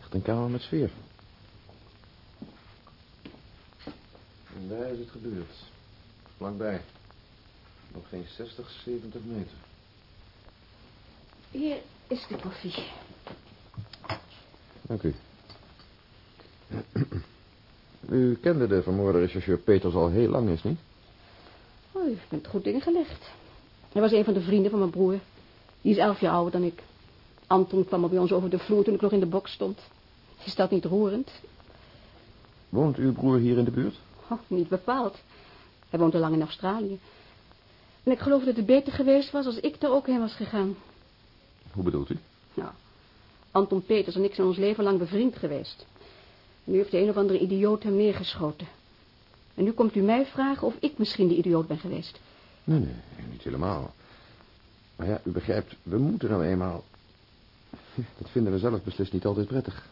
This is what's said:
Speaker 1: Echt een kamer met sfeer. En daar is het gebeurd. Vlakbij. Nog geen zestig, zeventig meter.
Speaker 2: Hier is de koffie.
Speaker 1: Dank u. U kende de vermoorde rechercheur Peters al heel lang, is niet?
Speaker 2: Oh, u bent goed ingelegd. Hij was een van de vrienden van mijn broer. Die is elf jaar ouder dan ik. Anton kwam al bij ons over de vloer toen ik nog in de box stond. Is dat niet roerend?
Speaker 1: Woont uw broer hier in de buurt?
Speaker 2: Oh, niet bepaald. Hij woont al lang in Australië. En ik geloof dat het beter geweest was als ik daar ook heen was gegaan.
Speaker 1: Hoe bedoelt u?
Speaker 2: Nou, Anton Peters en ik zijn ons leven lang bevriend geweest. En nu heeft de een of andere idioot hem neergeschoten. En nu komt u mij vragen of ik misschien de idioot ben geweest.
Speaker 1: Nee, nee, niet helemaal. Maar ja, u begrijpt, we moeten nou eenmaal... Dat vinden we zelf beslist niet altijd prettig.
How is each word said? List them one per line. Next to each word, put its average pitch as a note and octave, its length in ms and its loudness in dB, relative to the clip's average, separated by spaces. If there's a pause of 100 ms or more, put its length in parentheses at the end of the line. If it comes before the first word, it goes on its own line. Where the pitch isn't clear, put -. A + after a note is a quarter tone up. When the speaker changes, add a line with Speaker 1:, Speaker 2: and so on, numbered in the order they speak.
Speaker 1:
Echt - 140 -20
een F#2+ 80 -2
kamer A#2 280 -2
met B2 120 -6
sfeer. D3 280 -2 (3750)
En F#2+ 140 -12
daar A#2+ 220 -8
is A#2+ 80 -8
het A#2 120 -14
gebeurd. G#2 420 -10 (840)
Vlakbij. G2+ 440 -8 (1120)
Nog F2 160 -18
geen F2+ 180 -12 (100)
zestig, A#2 340 -16 (140)
zeventig A#2+ 400 -10
meter. A2 320 -10 (1900)
Speaker 2:
Hier C#4+ 260 -4 (300)
is B3 220 -6
de G#3 80 -10
koffie. - 480 -10 (2000)
Speaker 1:
Dank A2+ 200 -6
u. D2+ 120 0 (3000)
U B2 260 2
kende D#3 320 0
de F#2+ 160 2
vermoorde F#2+ 360 2
rechercheur F2+ 400 0
Peters F#2 360 4
al E2+ 140 4
heel G#2+ 200 2
lang, A#2+ 200 2
is E2 140 0
niet? D#3 160 -2 (1120)
Speaker 2:
Oh, F#4 140 -4
u A3+ 120 -2 (100)
bent D3+ 180 -8
goed G3 200 -6
ingelegd. C#4+ 640 -2 (600)
Hij G#3 100 2
was A3 100 6
een G#3+ 120 6
van G#3+ 100 2
de F#3+ 60 2
vrienden F#3+ 300 4
van G#3+ 80 0
mijn F#3+ 120 2
broer. F#3 280 2 (640)
Die - 120 4
is G3+ 60 4
elf G3+ 220 2
jaar E3+ 120 2
ouder F3 200 2
dan F3+ 100 2
ik. E3+ 200 -2 (640)
Anton F#3 380 4
kwam F3+ 180 0
al E3+ 60 2
bij F#3 100 2
ons F3+ 140 2
over F#3 180 0
de F3+ 80 0
vloer G3+ 260 2
toen G#3 100 2
ik F#3+ 60 0
nog G3+ 120 2
in G3+ 80 4
de F#3 60 2
box F#3 260 -4
stond. G3 280 -6 (640)
Is G3 100 -10
dat F#3 160 2
niet F#3 140 0
roerend? G3+ 460 0 (1400)
Speaker 1:
Woont C3+ 280 2
uw C3 160 2
broer C3 260 2
hier A#2+ 200 4
in A#2+ 60 4
de A#2+ 60 2
buurt? C3 260 -2 (320)
Speaker 2:
Oh, A3+ 180 -6
niet F3 220 -2
bepaald. A#3 500 -2 (720)
Hij E3+ 100 -4
woont E3 160 4
al E3+ 60 2
lang D#3+ 140 0
in D#3+ 60 2
Australië. G3 580 -4 (1040)
En B3+ 100 4
ik A#3+ 60 2
geloof C#4 260 4
dat B3 120 2
het A3 100 0
beter C#4 260 6
geweest C4+ 380 4
was C#4+ 160 -4
als A3+ 140 -6
ik - 200 -4
daar D4 100 2
ook C#4 160 2
heen B3+ 140 0
was A3 140 -2
gegaan. G3 420 -2 (960)
Speaker 1:
Hoe G2 120 -4
bedoelt D#2 260 -2
u? - 80 -4 (360)
Speaker 2:
Nou, - 160 -8 (800)
Anton F#3+ 340 0
Peters F#3+ 320 0
en F#3+ 80 2
ik G3+ 100 -2
zijn F#3+ 120 2
ons F#3 100 2
leven G#3 280 0
lang G3 140 2
bevriend G3+ 380 0
geweest. - 500 -8 (800)
En - 80 -4
nu F#3+ 60 4
heeft G3+ 120 0
de F3 100 2
een G3+ 80 4
of G3+ 80 2
andere G3 220 2
idioot G3+ 440 2
hem G3+ 140 0
neergeschoten. F#3 680 -2 (880)
En F#3 100 0
nu G#3+ 80 2
komt A3 220 2
u G3+ 60 2
mij A3+ 260 4
vragen C4+ 400 -2
of A3+ 140 -2
ik - 180 -4
misschien G#3 300 2
de E3+ 80 4
idioot E3 300 2
ben D#3 120 -6
geweest. E3 420 -10 (440)
Speaker 1:
Nee, D#3 140 2
nee, C#2+ 160 -2 (360)
niet A#1 120 -14
helemaal. C#2+ 520 -4 (1040)
Maar E2+ 100 -6
ja, G2+ 180 -2
u F2+ 60 -4
begrijpt, F#2+ 520 -4
we F2 160 -4
moeten C#3+ 320 0
nou F#2 140 0
eenmaal... F2+ 400 -2 (1300)
Dat F#2 120 -14
vinden A2 220 0
we F#2+ 60 0
zelf A2 240 -2
beslist F#2+ 300 -6
niet F2+ 120 -2
altijd G#2 220 0
prettig. B2+ 460 -6